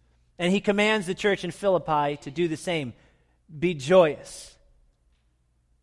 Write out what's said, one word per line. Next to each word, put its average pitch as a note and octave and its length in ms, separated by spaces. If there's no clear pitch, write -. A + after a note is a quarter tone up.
And F3 120
he G3 100
commands G#3 440
the F#3 80
church G3 300
in F3 80
Philippi D3+ 720
to C#3+ 80
do E3 160
the D#3 100
same. D3+ 360
Be E3 200
joyous. D3+ 840